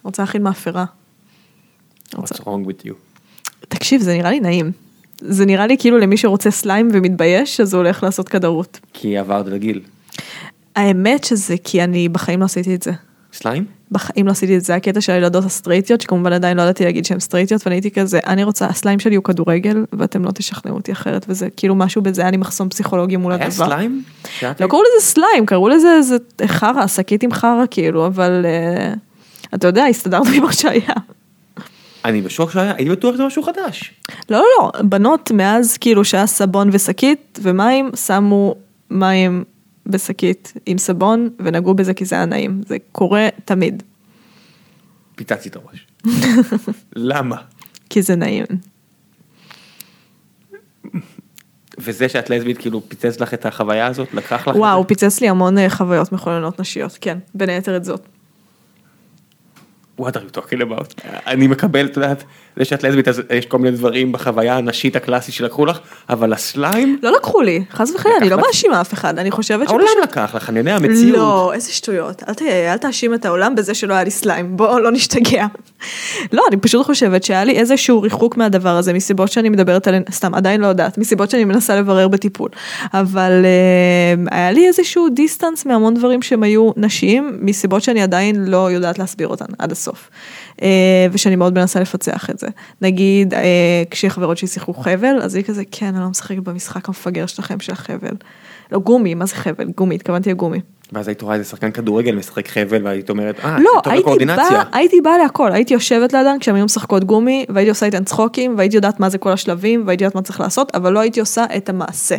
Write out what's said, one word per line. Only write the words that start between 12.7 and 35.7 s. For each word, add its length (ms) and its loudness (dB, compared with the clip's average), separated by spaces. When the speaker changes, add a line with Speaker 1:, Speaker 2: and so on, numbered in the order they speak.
Speaker 1:
את 60 -6
זה. 100 -6
Speaker 2:
סליים? 320 -6
Speaker 1:
בחיים 360 -2
לא 40 2
עשיתי 260 2
את 60 2
זה, 120 0
הקטע 260 -2
של 100 -2
הילדות 340 2
הסטרייטיות, 560 0
שכמובן 320 0
עדיין 240 0
לא 40 2
ידעתי 220 2
להגיד 220 0
שהן 140 -4
סטרייטיות, 460 0
ואני 100 0
הייתי 160 -2
כזה, 360 0
"אני 160 0
רוצה, 220 -2
הסליים 340 0
שלי 160 2
הוא 80 2
כדורגל, 720 0
ואתם 320 -4
לא 60 -4
תשכנעו 440 -8
אותי 160 -8
אחרת", 380 -6
וזה 180 -6
כאילו 180 0
משהו 260 2
בזה, 200 -2
היה 100 2
לי 60 0
מחסום 320 -4
פסיכולוגי 480 -2
מול 140 -2
Speaker 2:
היה 140 -2
Speaker 1:
הדבר. 200 -2
Speaker 2:
סליים? 380 -2
שאת 220 -4
Speaker 1:
לא 60 2
קראו 140 4
לזה 240 6
סליים, 400 4
קראו 240 4
לזה 280 8
איזה 200 4
חרא, 400 0
שקית 360 0
עם 100 0
חרא, 380 2
כאילו, 360 0
אבל, 380 2
אה, 480 -2
אתה 120 2
יודע, 180 4
הסתדרנו 460 2
עם 120 4
מה 100 0
שהיה. 400 0
Speaker 2:
אני 160 0
בשוק 300 -4
שהיה, 260 -2
הייתי 140 0
בטוח 240 0
שזה 100 0
משהו 180 -4
חדש. 500 -8
Speaker 1:
לא, 80 2
לא, 80 6
לא, 240 -2
בנות 480 2
מאז, 460 2